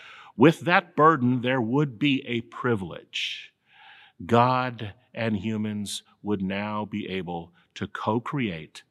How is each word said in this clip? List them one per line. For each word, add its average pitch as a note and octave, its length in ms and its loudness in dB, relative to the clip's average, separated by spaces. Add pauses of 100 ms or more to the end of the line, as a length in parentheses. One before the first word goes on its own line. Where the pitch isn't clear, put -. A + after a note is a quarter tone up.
(360)
with D#3 260 6
that F3 340 0
burden, C3 460 6
there B2+ 200 0
would B2 360 0
be C3+ 280 0
a A#2+ 160 -4
privilege. - 1120 -6 (720)
God A#2+ 680 2 (200)
and A2+ 240 -2
humans G#2+ 640 -6 (180)
would G2+ 200 -2
now G#2 440 -4
be G#2 220 -8
able F2 460 -8 (220)
to F#2 120 -6
co-create A2 1040 -4